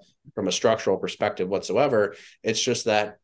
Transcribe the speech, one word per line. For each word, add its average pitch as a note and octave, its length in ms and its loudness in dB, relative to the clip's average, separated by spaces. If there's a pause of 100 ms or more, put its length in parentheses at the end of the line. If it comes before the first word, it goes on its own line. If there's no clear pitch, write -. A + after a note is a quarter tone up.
(360)
from G2+ 120 -2
a F2+ 40 0
structural G#2+ 460 2
perspective F#2 520 -4
whatsoever. G#2 680 0 (280)
It's A2+ 180 -2
just A#2+ 240 -2
that G#2 380 0